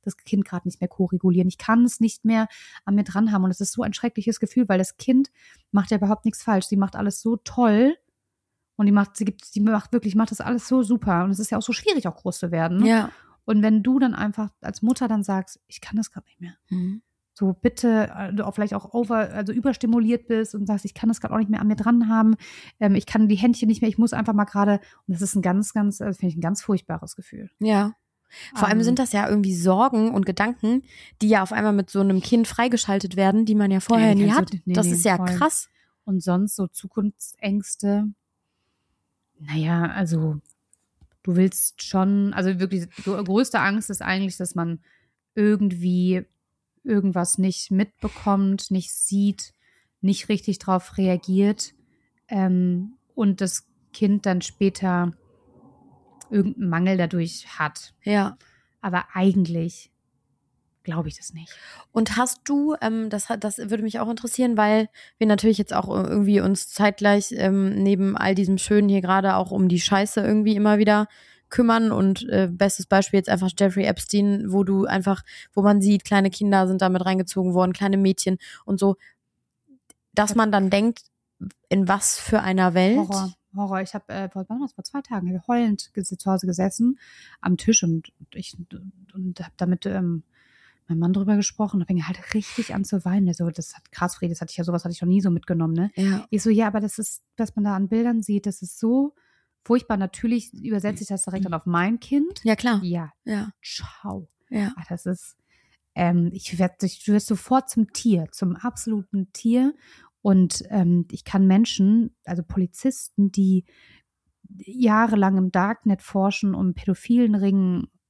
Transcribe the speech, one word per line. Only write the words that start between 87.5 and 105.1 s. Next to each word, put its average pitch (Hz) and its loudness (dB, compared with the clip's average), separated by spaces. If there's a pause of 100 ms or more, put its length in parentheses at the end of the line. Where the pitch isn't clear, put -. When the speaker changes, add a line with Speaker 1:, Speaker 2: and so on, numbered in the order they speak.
Speaker 1:
Tisch - 2
und, 165 -2
und - -20
ich, - -14
und, 175 -18 (400)
und 185 -8
hab - -18
da 180 -2
mit, 180 -2
ähm, 180 -2 (640)
meinem 165 -2
Mann 175 2
drüber 202 2
gesprochen 202 -2
und 170 -2
fing 170 -2
halt - -8
richtig - -6
an 196 -2
zu 190 -4
weinen. 190 0
Der 170 0
so, 170 -2
„Das - -12
hat - -20
krass, - -6
Friedi, 170 -6
das - -12
hatte 165 -12
ich - -12
ja, 170 -6
sowas 175 -2
hatte 175 -6
ich - -10
noch 175 0
nie 190 4
so 185 0
mitgenommen, 165 -2
ne?“ 180 0
Speaker 2:
Ja. 196 -2
Speaker 1:
Ich 208 -2
so, 226 0
„Ja, 214 2
aber 208 -2
das 208 -6
ist, - -8 (120)
was 226 -6
man 208 0
da 202 0
an 190 -2
Bildern 226 0
sieht, 202 -2
das 196 -6
ist - -14
so 269 0 (500)
furchtbar.“ 233 0
Natürlich 220 -4
übersetze 202 -4
ich 190 -12
das 190 -4
direkt 190 -4
dann 175 -4
auf 160 -6
mein 180 0
Kind. 302 -2
Speaker 2:
Ja, 220 4
klar. 226 0
Speaker 1:
Ja. 170 -4 (120)
Speaker 2:
Ja. 214 -6 (120)
Speaker 1:
Ciao. - -12 (200)
Speaker 2:
Ja. 214 -4
Speaker 1:
Ah, 160 -16
das 175 -10
ist, - -8 (600)